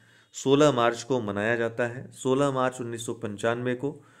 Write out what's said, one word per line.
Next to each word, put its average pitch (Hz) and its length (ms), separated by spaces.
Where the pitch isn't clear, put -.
सोलह 139 400
मार्च 117 300
को 127 180
मनाया 104 360
जाता 117 300
है। 120 260
सोलह 135 380
मार्च 127 300
उन्नीस 117 260
सौ 117 80
पंचानवे 117 600
को 139 160